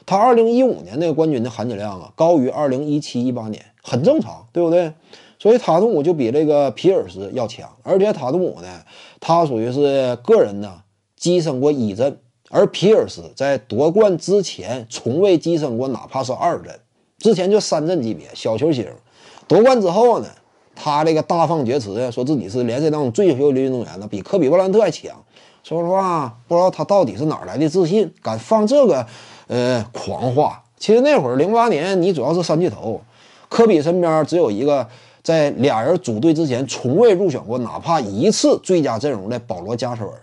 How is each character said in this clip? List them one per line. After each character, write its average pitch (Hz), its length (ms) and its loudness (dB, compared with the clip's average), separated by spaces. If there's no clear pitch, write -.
他 185 100 0
二 240 180 4
零 226 160 4
一 240 120 2
五 220 200 0
年 123 160 -10
那 170 80 -2
个 160 60 0
冠 160 180 0
军 131 120 -2
的 120 80 -4
含 110 180 -8
金 117 80 -6
量 98 240 -10
啊， 80 140 -20
高 165 240 4
于 127 100 2
二 147 200 -2
零 131 180 -4
一 147 120 -2
七 127 280 -6
一 131 40 -2
八 117 180 -8
年， 107 140 -12
很 131 200 -4
正 277 160 2
常， 107 340 -8
对 170 100 0
不 170 80 2
对？ 170 220 0
所 214 160 4
以 247 40 4
塔 170 220 2
图 220 80 2
姆 170 140 0
就 170 100 2
比 135 180 0
这 147 140 0
个 147 260 2
皮 170 220 0
尔 120 160 0
斯 95 240 -12
要 120 140 -4
强， - 200 -14
而 185 160 0
且 208 140 2
塔 139 180 -6
图 156 80 -2
姆 175 220 -4
呢， 90 80 -16
他 170 260 2
属 127 120 -4
于 117 140 -4
是 135 440 0
个 180 260 4
人 101 180 -2
呢 101 140 -12
跻 175 240 0
身 143 180 -2
过 147 120 4
一 113 220 -2
阵， 127 240 -2
而 190 160 2
皮 190 260 2
尔 147 160 2
斯 87 140 -16
在 139 220 -2
夺 127 340 -2
冠 196 280 2
之 196 240 0
前 120 480 -10
从 - 280 -4
未 185 200 4
跻 165 200 -2
身 135 200 -4
过 131 100 -4
哪 123 180 -8
怕 135 160 -6
是 127 100 -6
二 110 300 -2
阵， 85 160 -20
之 220 160 2
前 180 160 0
就 208 80 4
三 160 280 -2
阵 170 160 -2
级 113 100 -4
别 78 220 -12
小 113 240 -4
球 147 120 0
星。 120 160 -2
夺 175 140 6
冠 254 180 6
之 190 100 0
后 208 300 2
呢， 98 80 -12
他 147 300 -2
这 160 100 2
个 156 80 0
大 170 240 0
放 156 180 0
厥 123 160 0
词， 117 320 -6
说 127 100 -4
自 143 140 -2
己 95 100 -6
是 123 180 -4
联 117 180 -2
赛 160 80 2
当 151 100 -2
中 135 100 0
最 190 180 2
优 143 100 2
秀 143 120 4
的 127 80 0
运 135 120 0
动 127 120 -4
员 85 160 -12
呢， 101 120 -14
比 190 100 -8
科 196 180 -2
比 151 120 2
布 165 80 4
莱 190 60 4
恩 190 80 0
特 214 80 4
还 196 100 2
强。 - 200 -10
说 165 200 -6
实 170 60 -4
话， 175 480 -2
不 170 60 -2
知 170 60 4
道 185 100 4
他 160 140 -4
到 196 180 4
底 110 140 -2
是 120 80 -6
哪 151 120 -2
儿 - 100 -12
来 202 100 -8
的 294 100 0
自 180 200 2
信， 180 260 0
敢 110 160 -6
放 214 280 0
这 269 200 4
个， 139 200 2
呃， 123 440 0
狂 - 440 -6
话。 139 280 0
其 - 160 2
实 233 60 6
那 277 180 4
会 135 120 -2
儿 123 60 -2
零 160 140 2
八 233 180 2
年， 180 340 0
你 190 100 0
主 151 100 -2
要 143 120 0
是 180 80 0
三 160 180 0
巨 180 80 0
头， 104 320 -8
科 - 180 4
比 190 140 4
身 170 220 0
边 156 220 2
只 156 140 -4
有 151 120 2
一 104 140 -4
个 139 240 0
在 160 280 2
俩 117 320 0
人 147 160 2
组 113 200 -4
队 160 140 2
之 160 140 0
前 131 200 -4
从 127 300 -4
未 233 160 6
入 190 180 0
选 127 140 -4
过 113 140 -6
哪 120 200 -8
怕 151 220 -2
一 110 300 0
次 247 320 2
最 185 180 0
佳 127 180 -2
阵 139 140 -4
容 98 160 -8
的 120 120 -6
保 92 200 -10
罗 104 160 -6
加 123 180 -6
索 113 120 -8
尔。 - 160 -12